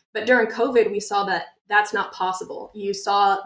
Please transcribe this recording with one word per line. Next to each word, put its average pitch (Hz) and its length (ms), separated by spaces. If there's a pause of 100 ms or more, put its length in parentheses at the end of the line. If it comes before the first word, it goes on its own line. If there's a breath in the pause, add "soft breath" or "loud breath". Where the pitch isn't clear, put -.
(140 loud breath)
But 214 120
during 233 220
covid, 240 440
we 202 100
saw 202 240
that 180 220 (200)
that's 208 260
not 196 180
possible. 185 640
You 202 220
saw 196 500